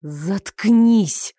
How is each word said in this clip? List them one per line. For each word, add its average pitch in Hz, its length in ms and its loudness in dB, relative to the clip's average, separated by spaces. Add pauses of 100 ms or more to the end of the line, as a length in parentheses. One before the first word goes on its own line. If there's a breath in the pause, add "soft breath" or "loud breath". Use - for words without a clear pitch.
Заткнись! 196 1400 0